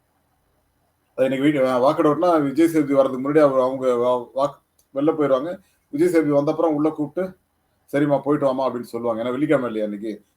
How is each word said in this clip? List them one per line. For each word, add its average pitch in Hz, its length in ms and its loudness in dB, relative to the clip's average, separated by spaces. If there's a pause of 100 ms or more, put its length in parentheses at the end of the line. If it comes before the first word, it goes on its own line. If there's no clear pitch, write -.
(1160)
அது 131 140 0
இன்னைக்கு 135 200 2
வீடியோ, 131 240 2
அ, 127 40 0
வாக்ட் 151 280 2
அவுட்னா 156 360 2
விஜய் 143 260 2
சேதுபதி 143 260 0
வர்றதுக்கு 131 360 0
முன்னாடி 151 80 2
அவங்க, 135 240 4
அவங்க 131 240 -2
வா-, 123 520 0
வாக்-, - 580 -8
வெளில 147 140 0
போயிடுவாங்க. 143 480 -2 (300)
விஜய் 160 200 0
சேதுபதி 160 240 2
வந்த 143 180 2
அப்புறம் 156 240 0
உள்ள 151 160 0
கூப்பிட்டு, 156 460 -6 (560)
"சரிம்மா, 143 280 0
போயிட்டு 139 260 0
வாமா" 131 200 -2
அப்படின்னு 120 160 -4
சொல்லுவாங்க. 117 400 -4
ஏன்னா 127 80 -4
வெள்ளிக்கிழமை 135 360 -2
இல்லையா 107 220 -6
இன்னைக்கு? 104 340 -10 (140)